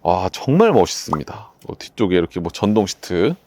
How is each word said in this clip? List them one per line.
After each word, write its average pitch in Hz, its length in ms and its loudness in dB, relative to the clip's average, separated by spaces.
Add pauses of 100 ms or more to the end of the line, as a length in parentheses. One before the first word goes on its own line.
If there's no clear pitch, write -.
아, 90 300 0
정말 190 400 2
멋있습니다. - 760 -2 (160)
뭐 - 120 -14
뒤쪽에 90 380 -2
이렇게 87 240 0
뭐 85 100 -4
전동 104 360 2
시트 95 480 -2 (120)